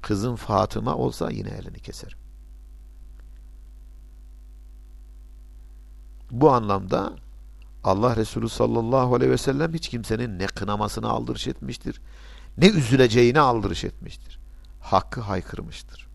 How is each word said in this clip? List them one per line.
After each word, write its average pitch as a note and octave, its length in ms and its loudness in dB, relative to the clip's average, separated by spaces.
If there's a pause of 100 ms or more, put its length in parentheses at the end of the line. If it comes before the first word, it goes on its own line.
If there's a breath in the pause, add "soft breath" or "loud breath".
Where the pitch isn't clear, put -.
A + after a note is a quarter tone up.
"Kızım G#2+ 340 -2
Fatıma A2 600 0
olsa B2+ 360 -2
yine G2+ 180 -6
elini G2+ 300 -12
keserim." - 380 -14 (4000)
Bu C3+ 200 6
anlamda G2 640 0 (680)
Allah G#2+ 320 2
Resulü A2 340 -2
sallallahu A#2 680 2
aleyhi B2+ 160 4
ve B2+ 60 4
sellem C#3+ 360 0
hiç - 160 -6
kimsenin A2+ 500 -4
ne F#2+ 60 0
kınamasına G#2 640 -4
aldırış A#2+ 380 -2
etmiştir, - 540 -8 (560 soft breath)
ne D3+ 120 10
üzüleceğine B2 680 6
aldırış A2 440 4
etmiştir. - 560 -12 (400 soft breath)
Hakkı - 420 0
haykırmıştır. - 920 -8